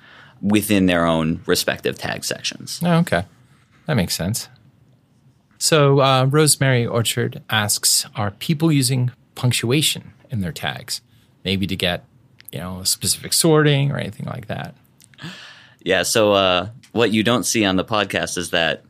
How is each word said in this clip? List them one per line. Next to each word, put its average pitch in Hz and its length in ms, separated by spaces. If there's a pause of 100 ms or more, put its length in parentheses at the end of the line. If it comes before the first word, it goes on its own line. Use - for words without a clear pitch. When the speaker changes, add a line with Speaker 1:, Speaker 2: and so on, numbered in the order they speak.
(420)
Speaker 1:
within 101 440
their 85 200
own 82 400
respective - 500
tag - 280
sections. - 580
Speaker 2:
Oh, 175 160
okay. 98 260 (640)
That 156 80
makes 92 220
sense. 92 320 (1120)
So, 139 420
uh, 131 280
Rosemary 135 580
Orchard 117 600
asks, - 560 (120)
"Are 101 160
people 165 400
using 127 400 (240)
punctuation - 760 (180)
in 110 100
their 85 120
tags?" - 500 (440)
Maybe 95 220
to 92 80
get, 87 280 (480)
you - 60
know, 92 240
specific - 500
sorting 147 580
or - 60
anything - 300
like - 220
that? - 260 (1080)
Speaker 1:
Yeah, 90 200
so, 104 300
uh, 95 360 (240)
what 107 200
you 110 100
don't 117 220
see 107 200
on 92 120
the 87 80
podcast 95 520
is 85 140
that 82 400